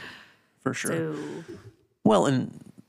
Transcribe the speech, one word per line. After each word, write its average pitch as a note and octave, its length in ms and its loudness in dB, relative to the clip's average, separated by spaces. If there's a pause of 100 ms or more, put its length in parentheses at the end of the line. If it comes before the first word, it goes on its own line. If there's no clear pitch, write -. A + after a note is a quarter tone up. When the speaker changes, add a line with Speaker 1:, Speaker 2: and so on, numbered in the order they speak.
(640)
Speaker 1:
for C3 100 -2
sure. - 180 -6
Speaker 2:
So D#3 520 -6 (600)
Speaker 1:
Well, G#3 220 6
and B2+ 340 2 (300)